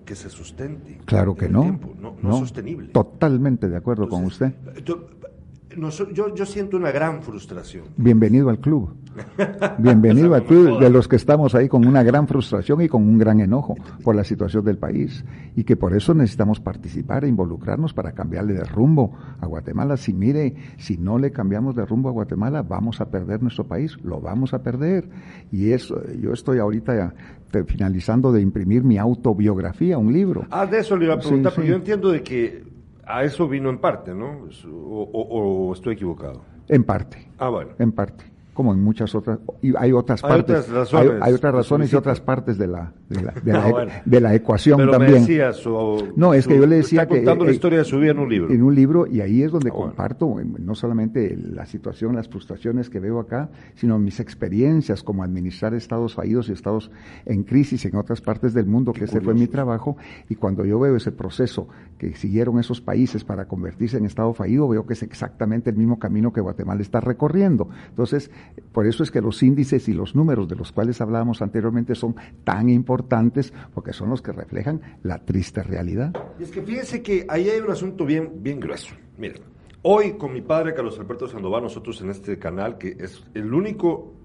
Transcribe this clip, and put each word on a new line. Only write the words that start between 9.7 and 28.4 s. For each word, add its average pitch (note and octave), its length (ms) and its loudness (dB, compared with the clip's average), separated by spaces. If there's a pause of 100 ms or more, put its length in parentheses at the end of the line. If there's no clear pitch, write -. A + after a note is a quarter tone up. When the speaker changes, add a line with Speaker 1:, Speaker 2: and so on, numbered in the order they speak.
Speaker 2:
Bienvenido A2+ 480 8
Speaker 1:
Esa E3+ 100 6
Speaker 2:
al A#2 60 4
Speaker 1:
no - 80 -8
me D#3+ 40 10
Speaker 2:
club F3 200 10
Speaker 1:
joda. G#2+ 100 2
Speaker 2:
de B2 60 10
los B2 180 6
que B2+ 80 4
estamos D3 380 4
ahí C3 140 6
con B2 180 6
una C3 160 8
gran C#3 260 4
frustración C#3+ 540 0
y D#3+ 60 2
con A2+ 140 2
un G#2+ 160 6
gran G#2+ 220 6
enojo G#2 340 0 (300)
por A2+ 100 4
la G#2 100 2
situación G2+ 400 -2
del G#2 120 0
país. - 480 -6 (320)
Y A2+ 80 -2
que B2 100 4
por F2+ 220 0
eso - 180 2
necesitamos G#2+ 460 2
participar G#2 640 -6
e C#3+ 40 0
involucrarnos G2+ 680 -2
para G2 180 -6
cambiarle F2 400 -6
de F#2 120 -4
rumbo B2+ 480 2 (280)
a F2+ 60 -8
Guatemala. G#2+ 500 -4
Si A#2 160 -4
mire, B2+ 420 0 (220)
si F#2 220 -6
no G2 200 -2
le C#3 140 0
cambiamos A2 420 -4
de A2+ 120 -4
rumbo B2+ 240 -2
a - 20 -6
Guatemala, B2 500 -4
vamos F#2+ 380 -6
a G#2 100 -6
perder G2 320 -6
nuestro A#2 220 -4
país, C3+ 400 -6
lo D#2+ 160 -8
vamos A#2+ 320 -4
a B2+ 100 -6
perder. D3+ 460 -2 (420)
Y G#2 220 0
eso, - 260 -2 (220)
yo - 140 -4
estoy B2+ 240 -2
ahorita A2 360 -2
ya F2+ 200 -2 (360)
te-, F#2 140 -2
finalizando G#2 680 0
de G#2+ 100 4